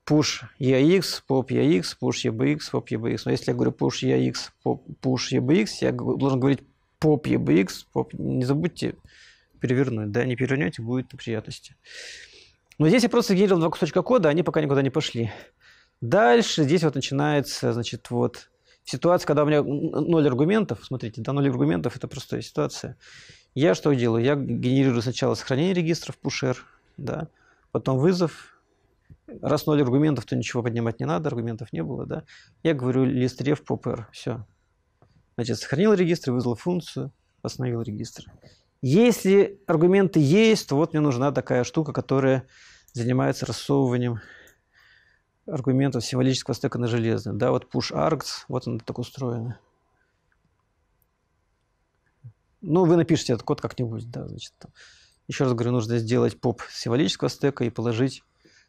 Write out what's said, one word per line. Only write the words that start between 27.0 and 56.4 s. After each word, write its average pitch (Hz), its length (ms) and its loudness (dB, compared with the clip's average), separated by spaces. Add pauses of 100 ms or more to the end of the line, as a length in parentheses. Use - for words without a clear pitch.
потом 131 280 0
вызов. 175 480 0 (920)
Раз 139 240 0
ноль 151 160 4
аргументов, 127 440 2
то 135 100 -6
ничего 123 280 -4
поднимать 117 360 -2
не 131 60 -6
надо, 156 240 -2
аргументов 117 420 -6
не 165 120 -6
было, 147 220 -8
да. - 180 -8 (400)
Я 160 100 2
говорю 131 320 2
list 127 360 0
ref 143 220 -2
pop 127 240 -6
R, 120 240 -6
всё. 117 340 -10 (920)
Значит, 113 240 -2
сохранил 208 340 2
регистр, 170 380 0
вызвал 120 240 0
функцию, 156 580 -6 (280)
восстановил 120 400 -4
регистр. 107 440 -10 (560)
Если 196 840 4
аргументы 175 520 4
есть, 202 480 6
то 139 80 0
вот 160 180 2
мне 151 80 2
нужна 139 300 2
такая 127 320 0
штука, 143 300 -2
которая 131 540 2 (460)
занимается 127 520 0
рассовыванием 123 720 0 (1300)
аргументов 131 580 0
символического 127 500 -2
стека 123 240 -4
на 120 100 -2
железный. 110 460 -2
Да, 123 180 0
вот 127 220 -4
push 127 200 -4
args, 151 540 -2
вот 127 200 -6
он 117 120 -6
так - 200 -10
устроен. 120 560 -8 (3000)
Ну, 180 260 2
вы 170 120 6
напишите 151 360 2
этот 110 100 -2
код - 180 -4
как-нибудь, 113 500 -6
да, - 160 -10
значит, - 320 -16
там. - 120 -20 (560)
Ещё 143 180 -2
раз 127 80 2
говорю, 120 180 0
нужно 117 280 0
сделать 117 400 0
поп 120 300 -2